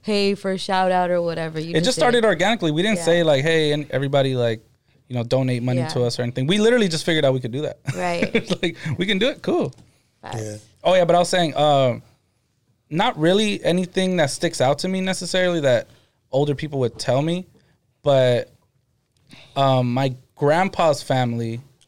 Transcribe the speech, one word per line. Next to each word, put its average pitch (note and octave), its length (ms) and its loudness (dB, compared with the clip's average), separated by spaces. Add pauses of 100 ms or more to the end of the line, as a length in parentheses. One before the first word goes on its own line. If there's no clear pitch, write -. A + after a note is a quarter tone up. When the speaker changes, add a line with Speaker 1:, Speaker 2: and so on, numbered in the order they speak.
Speaker 1:
"Hey, G3+ 320 0
for G3 160 -4
a F#3+ 80 -4
shout F#3 320 0
out," F3+ 180 2
or F3 140 0
whatever. E3 360 -6
You D#3 120 -8
Speaker 2:
It - 60 -2
Speaker 1:
just E3 80 2
Speaker 2:
just B3+ 120 0
Speaker 1:
did - 40 -2
Speaker 2:
started A#3+ 180 4
Speaker 1:
it. A3+ 80 2
Speaker 2:
organically. F3+ 420 0
We D#3 140 0
didn't G#3+ 140 0
Speaker 1:
Yeah. E3 80 -8
Speaker 2:
say, E3+ 180 4
like, C#3+ 180 4
"Hey, D#3 300 2
and D3 180 -4
everybody, C#3 460 0
like, A#2 260 -2 (460)
you B2 80 -8
know, A#2+ 80 -2
donate B2+ 400 -2
money B2 160 -2
Speaker 1:
Yeah. B2 80 -4
Speaker 2:
to B2 160 -2
us," A#2+ 160 -2
or - 20 -2
anything. B2+ 240 -4
We G3 140 2
literally A3 300 2
just D#3+ 160 -6
figured D#3 200 2
out C3 80 4
we C3 60 -2
could A#2+ 140 -8
do B2 80 -6
that. - 180 -8 (160)
Speaker 1:
Right. F3 360 -4
Speaker 2:
<laughs> - 300 -2
Like, E3+ 140 -2 (240)
we F#3+ 80 -4
can G3+ 100 0
do A#3+ 120 0
it. - 120 -8
Cool. F3+ 320 -2 (480)
Speaker 1:
Facts. - 180 -12
Speaker 3:
Yeah. G#2+ 180 -10 (260)
Speaker 2:
Oh, F3 100 4
yeah, F3+ 120 4
but E3+ 100 4
I F3 40 6
was F3 100 2
saying, E3+ 280 0
um, C#3 460 2 (880)
not G3 280 0
really G3 440 2
anything F3+ 540 0
that D3 140 0
sticks - 280 -4
out C#3 200 2
to F#3 80 -6
me F#3+ 120 -4
necessarily F3+ 600 -2
that B2 260 2 (440)
older C#3+ 240 0
people D3 240 -6
would A#2+ 180 -2
tell C3 240 0
me, F3 240 -4 (560)
but, B2+ 480 2 (1040)
um, C3 380 2
my C3+ 200 0 (220)
grandpa's E3 680 2
family, A#2 580 -2 (260)